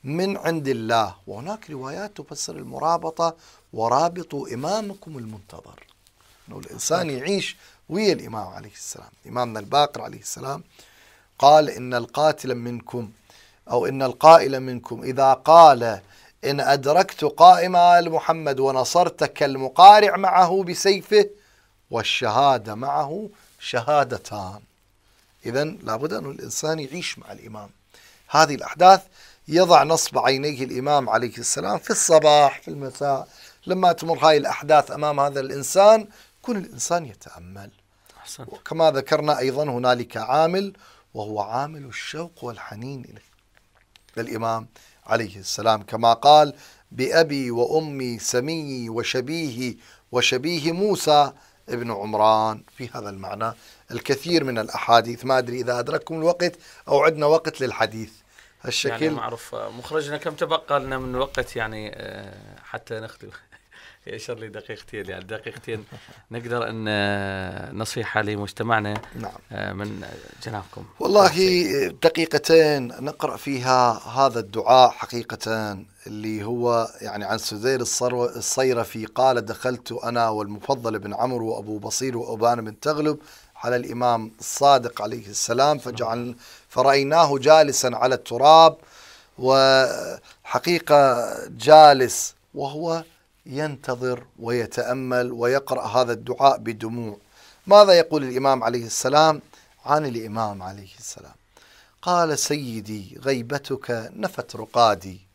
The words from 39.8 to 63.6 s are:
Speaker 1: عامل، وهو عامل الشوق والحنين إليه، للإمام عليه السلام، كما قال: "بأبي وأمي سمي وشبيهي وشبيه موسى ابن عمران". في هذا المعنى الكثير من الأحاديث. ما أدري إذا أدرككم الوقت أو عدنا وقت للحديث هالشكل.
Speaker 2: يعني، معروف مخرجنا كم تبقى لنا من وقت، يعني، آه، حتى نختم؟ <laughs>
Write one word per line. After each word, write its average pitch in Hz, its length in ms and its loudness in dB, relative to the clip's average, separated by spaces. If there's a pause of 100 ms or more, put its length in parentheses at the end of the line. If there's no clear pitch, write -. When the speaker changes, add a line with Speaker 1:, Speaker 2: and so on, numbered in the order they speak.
Speaker 1:
عامل، 165 560 0 (420)
وهو 107 260 -8
عامل 139 440 -8
الشوق 156 480 -14 (100)
والحنين 120 600 -14
إليه، - 240 -20 (880)
للإمام 113 500 -8 (400)
عليه 107 320 -4
السلام، 107 440 -2
كما 117 300 0
قال: 147 420 6 (380)
"بأبي 139 580 0
وأمي 127 680 -4
سمي 135 720 -6
وشبيهي 127 840 -6 (360)
وشبيه 139 600 -2
موسى 156 600 2 (360)
ابن 117 220 -8
عمران". 107 720 0 (140)
في 120 180 -14
هذا 107 140 -12
المعنى 101 440 -10 (380)
الكثير 143 540 -4
من 123 140 -6
الأحاديث. 117 640 -2
ما 131 140 0
أدري 123 220 -6
إذا 120 180 -6
أدرككم 156 360 -8
الوقت 170 420 -2 (320)
أو 143 140 2
عدنا 151 240 0
وقت 156 340 0
للحديث 110 500 -4 (520)
هالشكل. - 280 -6 (140)
Speaker 2:
يعني، 156 60 0
معروف 117 440 -10
مخرجنا 131 640 -8
كم 151 180 -10
تبقى 151 460 -4
لنا 131 180 -8
من 127 160 -10
وقت، 127 420 -6
يعني، 110 380 -10
آه، 101 680 -18
حتى - 360 -14
نختم؟ 110 320 -18
<laughs> - 60 -20 (680)